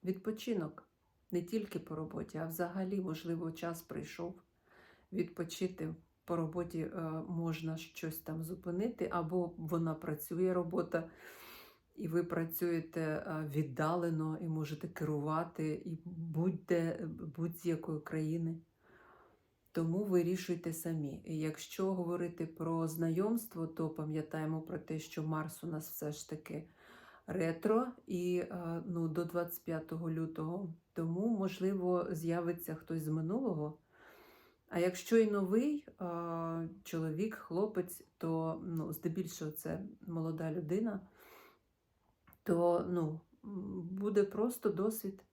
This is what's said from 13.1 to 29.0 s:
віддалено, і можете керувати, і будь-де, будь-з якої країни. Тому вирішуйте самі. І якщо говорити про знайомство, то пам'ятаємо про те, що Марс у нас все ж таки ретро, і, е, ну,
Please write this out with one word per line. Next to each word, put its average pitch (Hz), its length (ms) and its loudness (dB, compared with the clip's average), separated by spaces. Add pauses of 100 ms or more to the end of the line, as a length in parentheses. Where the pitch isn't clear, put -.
віддалено, 156 880 2
і 175 60 -2
можете 156 400 -2
керувати, 156 1000 0
і 160 200 -4
будь-де, 165 1000 0 (280)
будь-з 170 300 -4
якої 165 340 0
країни. 160 580 0 (1120)
Тому 165 320 2
вирішуйте 180 680 2
самі. 160 520 -2
І 156 140 -2
якщо 156 540 -2
говорити 170 520 -2
про 165 420 0
знайомство, 165 800 2
то 160 220 -2
пам'ятаємо 156 720 -2
про 165 180 -6
те, 156 200 -4
що - 240 -6
Марс 156 400 -2
у 170 40 -4
нас 160 220 -4
все 151 220 -4
ж - 180 -8
таки 151 400 -8 (600)
ретро, 190 580 4 (180)
і, 180 320 2
е, 170 480 -2
ну, 170 220 2